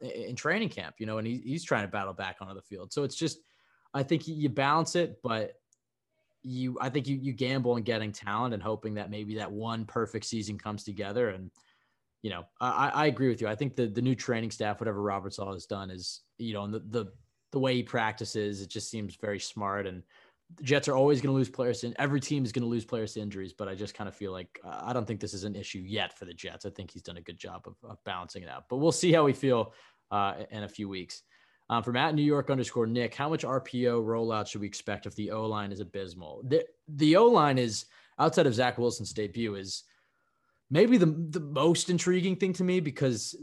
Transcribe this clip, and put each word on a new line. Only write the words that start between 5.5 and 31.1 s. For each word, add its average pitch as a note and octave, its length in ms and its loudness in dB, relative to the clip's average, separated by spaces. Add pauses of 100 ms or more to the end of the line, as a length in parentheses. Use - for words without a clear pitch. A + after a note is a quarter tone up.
you, B2+ 360 -4
I C3+ 100 -2
think C3 180 -2
you, C#3 80 0
you C3 180 -4
gamble B2+ 380 2
on A#2 100 2
getting G#2+ 300 0
talent A2 420 -2
and G2+ 80 -4
hoping G#2+ 340 -4
that G2+ 140 -6
maybe G#2+ 280 -6
that G2 140 -6
one A2+ 340 -4
perfect G#2+ 400 -2
season G#2+ 340 -4
comes G#2 240 -8
together. G#2 460 -2
And, F#2 200 -8 (720)
you G#2+ 60 -6
know, F2 160 -8 (140)
I, B2 100 0
I, C3+ 200 2
I D3+ 180 2
agree C3 220 4
with A2+ 120 0
you. A2 60 0
I G#2+ 80 0
think C3 200 -4
the, A#2+ 120 2
the G#2 140 -2
new B2+ 140 2
training A2+ 360 -2
staff, G#2 280 -2
whatever G#2 220 -2
Robert G2 320 -2
Saleh G2 220 -6
has F2+ 100 -12
done G2 240 -8
is, F#2 320 -10 (160)
you A2+ 160 -6
know, G2+ 120 -4
and G#2 80 -4
the, A2+ 60 -6
the, A2 260 -4 (460)
the C#3 80 -2
way C3 160 4
he B2 80 2
practices, G#2+ 800 -2
it F#2+ 80 -10
just - 200 -8
seems G#2 260 -6
very G#2 240 -4
smart. G2+ 460 -4
And F#2 180 -8 (520)
the - 80 -12
Jets C#3 240 2
are C#3 80 2
always C3+ 240 6
gonna C3+ 140 2
lose C3+ 160 4
players, A#2+ 340 -2
and A#2+ 160 -6
every C#3 220 2
team C#3 240 -2
is G#2 60 -4
gonna A#2+ 160 -2
lose A#2 180 -2
players A2 280 -4
to G#2+ 80 -6
injuries. G2 320 -8
But G2+ 140 -8
I F#2+ 80 -6
just G2 180 -8
kinda G2 180 -8
feel F#2+ 200 -8
like, F#2 320 -12
uh, F2 200 -10
I A#2 100 -4
don't A#2 120 0
think G#2+ 140 -4
this G#2 140 -6
is F#2+ 100 -8
an G#2 120 -6
issue G2 240 -10
yet F#2+ 380 -4
for G2 80 -14
the E2+ 80 -16
Jets. E2 320 -12
I G2 40 -6
think F#2 220 -12
he's F2 100 -16
done F2 160 -12
a F2 40 -14
good E2+ 160 -16
job F#2 300 -14
of, F#2 80 -18 (140)
of G#2 140 -18
balancing F2+ 400 -8
it D#2 60 -14
out, C2 200 -12
but B2+ 80 -2
we'll D#3+ 140 6
see E3+ 200 4
how D#3+ 140 8
we C3+ 80 6
feel, B2+ 400 2 (380)
uh, G2+ 240 2 (140)
in G#2+ 140 -8
a F#2+ 60 -8
few G2+ 180 -8
weeks. F#2+ 360 -10 (460)